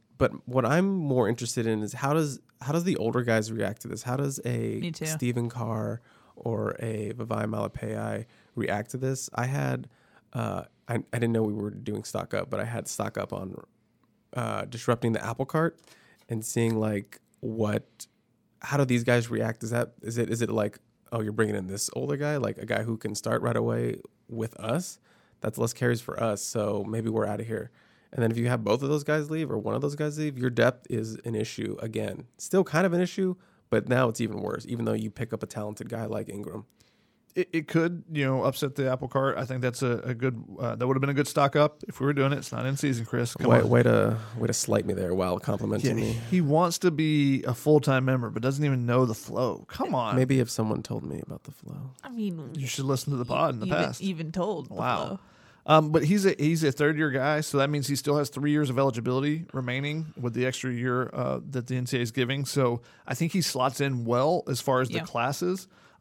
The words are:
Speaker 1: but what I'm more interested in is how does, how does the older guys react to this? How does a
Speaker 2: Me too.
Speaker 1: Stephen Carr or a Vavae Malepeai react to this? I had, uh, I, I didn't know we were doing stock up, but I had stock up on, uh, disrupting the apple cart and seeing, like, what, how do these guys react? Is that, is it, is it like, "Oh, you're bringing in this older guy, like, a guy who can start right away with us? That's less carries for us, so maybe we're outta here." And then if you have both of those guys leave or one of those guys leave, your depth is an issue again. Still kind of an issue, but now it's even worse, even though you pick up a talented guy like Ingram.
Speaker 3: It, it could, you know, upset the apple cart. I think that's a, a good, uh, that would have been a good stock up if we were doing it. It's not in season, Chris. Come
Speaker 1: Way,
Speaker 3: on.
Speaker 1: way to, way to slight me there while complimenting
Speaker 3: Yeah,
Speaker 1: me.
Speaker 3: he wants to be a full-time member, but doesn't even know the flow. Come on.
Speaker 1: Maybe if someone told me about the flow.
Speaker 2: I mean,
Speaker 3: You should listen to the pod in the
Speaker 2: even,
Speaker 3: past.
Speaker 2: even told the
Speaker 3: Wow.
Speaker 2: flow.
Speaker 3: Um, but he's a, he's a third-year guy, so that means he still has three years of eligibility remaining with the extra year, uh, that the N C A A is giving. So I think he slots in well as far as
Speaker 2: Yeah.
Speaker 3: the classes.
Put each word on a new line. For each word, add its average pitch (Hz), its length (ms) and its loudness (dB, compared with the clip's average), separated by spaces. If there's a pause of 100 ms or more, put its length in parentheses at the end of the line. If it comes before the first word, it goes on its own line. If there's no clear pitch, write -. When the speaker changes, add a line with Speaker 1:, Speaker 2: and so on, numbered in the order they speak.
(180)
Speaker 1:
but 131 140 4 (140)
what 123 180 2
I'm 180 300 4
more 131 340 4
interested 117 380 -2
in 107 160 2
is 104 120 -6
how 135 180 0
does, 151 280 0 (200)
how 135 120 -4
does 170 120 0
the 180 120 2
older 117 260 0
guys 110 300 2
react 104 300 -4
to - 60 -10
this? - 140 -8
How 123 140 -2
does 139 280 -2
a 113 360 -2
Speaker 2:
Me 175 100 -4
too. 156 160 -8
Speaker 1:
Stephen 120 420 -2
Carr 113 520 -4 (360)
or 107 440 -2
a 107 320 -4
Vavae 110 340 -4
Malepeai 110 800 -6 (280)
react 110 380 -2
to 127 40 -6
this? 131 380 -4
I 120 120 0
had, 131 420 -2 (440)
uh, 107 300 -4 (260)
I, 120 60 -2
I 117 240 -4
didn't 117 140 2
know 113 100 2
we 107 100 0
were 104 180 -4
doing 104 340 -8
stock - 280 -6
up, 101 160 -2
but 101 120 -4
I 107 40 -4
had 113 240 -6
stock 107 300 -4
up 98 140 -6
on, 95 240 -8 (800)
uh, 110 300 -2
disrupting 117 480 0
the - 120 -2
apple 117 200 -4
cart 160 340 0 (500)
and 113 160 -4
seeing, 113 360 2
like, 104 400 -2 (200)
what, 110 680 -2 (560)
how 143 160 0
do 139 60 4
these 120 200 2
guys 120 260 4
react? 113 320 -2
Is 113 80 -6
that, 117 220 -2 (100)
is 117 160 -6
it, 117 120 0
is 117 120 0
it 110 80 0
like, 107 280 -2 (340)
"Oh, 117 80 -2
you're 107 120 -2
bringing 107 220 2
in 95 140 -4
this 98 260 -4
older 143 220 -2
guy, 147 200 -2
like, 110 220 -2
a - 80 -8
guy 110 160 0
who 113 140 -2
can 107 180 -6
start 117 280 0
right 117 140 2
away 117 440 0 (280)
with 113 300 -6
us? 131 400 -4 (420)
That's - 180 -4
less 117 140 0
carries 120 280 0
for - 200 -8
us, 107 220 -2
so 104 460 -2
maybe 113 220 -2
we're 110 160 0
outta 107 180 -4
here." 110 260 -6 (420)
And 123 100 -2
then 113 80 4
if 113 80 -2
you 117 100 0
have 120 160 0
both 113 180 2
of 135 60 0
those 147 160 0
guys 151 260 0
leave 156 200 -2
or 107 80 -2
one 107 160 -2
of 131 80 0
those 143 120 -2
guys 151 240 -2
leave, 147 200 -4
your 123 120 2
depth 120 400 2
is 110 340 -4
an 117 100 -2
issue 107 460 -4
again. 110 460 -6 (120)
Still 185 260 2
kind 170 220 2
of 170 60 0
an 175 80 2
issue, 185 340 0 (340)
but 110 200 2
now 123 200 4
it's 110 120 -4
even 107 200 -2
worse, 101 260 -4
even 117 180 -4
though 110 100 0
you 110 160 -4
pick 117 220 -6
up 110 100 -6
a 104 40 -4
talented 107 420 -8
guy 113 180 -6
like 107 220 -6
Ingram. 101 380 -10 (680)
Speaker 3:
It, 180 180 -2
it 160 160 -4
could, 165 420 2
you 143 140 0
know, 131 200 2
upset 135 320 0
the 131 140 0
apple 127 180 -2
cart. 135 280 0
I 127 80 -4
think 127 160 -4
that's 123 220 0
a, 120 160 2
a 123 160 -4
good, 120 280 -2 (160)
uh, 117 180 -2
that 123 100 0
would 135 100 4
have 135 60 2
been 139 80 2
a 139 40 0
good 139 140 2
stock 139 260 2
up 151 320 4
if - 140 -12
we 139 60 2
were 143 80 4
doing 139 180 4
it. 143 60 0
It's - 140 -8
not 120 120 -2
in 139 140 0
season, 123 260 0
Chris. 120 300 -2
Come - 160 2
Speaker 1:
Way, 120 100 8
Speaker 3:
on. 117 80 4
Speaker 1:
way 120 140 8
to, 113 340 6 (220)
way 117 80 0
to - 80 0
slight 107 320 2
me 98 80 0
there 92 200 0
while 92 240 0
complimenting 107 600 0
Speaker 3:
Yeah, 110 60 2
Speaker 1:
me. 113 140 0 (120)
Speaker 3:
he 185 100 4
wants 165 380 4
to 180 120 4
be 147 520 4
a 123 100 0
full-time 135 540 6
member, 127 240 2
but 113 100 -4
doesn't 139 240 2
even 127 220 2
know 123 180 6
the 113 100 2
flow. - 540 -4
Come 349 260 -4
on. 120 220 0
Speaker 1:
Maybe 131 240 4
if 120 80 0
someone 110 340 -2
told 113 220 -6
me - 160 -6
about - 240 -12
the 151 60 -14
flow. - 400 -12 (120)
Speaker 2:
I 262 60 -16
mean, 175 480 -6
Speaker 3:
You 135 100 -4
should 135 200 -4
listen 139 240 0
to 135 80 0
the 123 80 -4
pod 131 260 2
in 113 80 -6
the 110 60 -4
Speaker 2:
even, 165 180 0
Speaker 3:
past. 127 160 -6
Speaker 2:
even 165 320 -6
told 180 380 -4
the - 40 -14
Speaker 3:
Wow. 117 320 -2
Speaker 2:
flow. 196 140 -8 (460)
Speaker 3:
Um, 156 240 8
but 156 140 4
he's 190 200 4
a, 190 140 4
he's 160 240 2
a 147 80 4
third-year 151 400 2
guy, 139 300 2
so 143 180 0
that 139 100 4
means 143 200 0
he 143 80 0
still 143 220 2
has 143 120 0
three 147 220 0
years 147 180 4
of 123 80 0
eligibility 135 720 0
remaining 139 540 -4 (120)
with 120 140 -2
the 123 140 0
extra 127 260 -2
year, 123 400 0
uh, 131 280 -2 (100)
that 127 160 -4
the 127 100 -2
N 127 100 -2
C 131 100 -2
A 120 40 0
A - 20 0
is 113 100 -2
giving. 135 340 0
So 120 360 2 (220)
I 135 100 -6
think 165 180 0
he 190 100 2
slots 131 380 0
in 131 240 0
well 135 440 2
as 127 120 -2
far 131 200 4
as 123 100 0
Speaker 2:
Yeah. 165 100 -2
Speaker 3:
the 170 60 -6
classes. 147 600 -2 (340)